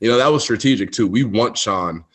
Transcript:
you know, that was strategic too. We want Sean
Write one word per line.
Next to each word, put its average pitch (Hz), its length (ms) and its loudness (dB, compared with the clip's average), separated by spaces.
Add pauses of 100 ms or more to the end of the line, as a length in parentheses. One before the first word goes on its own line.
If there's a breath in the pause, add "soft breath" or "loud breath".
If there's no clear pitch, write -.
you 113 100 2
know, 120 60 4
that 131 100 4
was 151 160 2
strategic 110 480 0
too. 110 160 0
We 104 160 0
want 113 340 0
Sean 90 480 -4 (100)